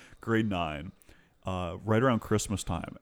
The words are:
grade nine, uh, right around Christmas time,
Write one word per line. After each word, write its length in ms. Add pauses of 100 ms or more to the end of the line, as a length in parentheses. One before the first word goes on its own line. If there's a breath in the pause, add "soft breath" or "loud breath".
(200 loud breath)
grade 280
nine, 440 (540 soft breath)
uh, 380
right 180
around 180
Christmas 420
time, 400